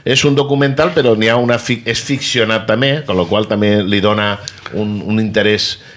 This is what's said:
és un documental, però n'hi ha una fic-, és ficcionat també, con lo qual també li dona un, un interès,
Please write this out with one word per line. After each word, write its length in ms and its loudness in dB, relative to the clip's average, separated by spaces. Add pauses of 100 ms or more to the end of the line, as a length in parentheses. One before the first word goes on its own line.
és 180 2
un 120 2
documental, 600 0
però 220 4
n'hi 100 2
ha 80 4
una 240 2
fic-, 240 -4
és 160 -4
ficcionat 680 -2
també, 380 0
con 140 -2
lo 100 2
qual 220 0
també 340 2
li 160 0
dona 380 0 (340)
un, 320 -4
un 160 -2
interès, 600 0 (180)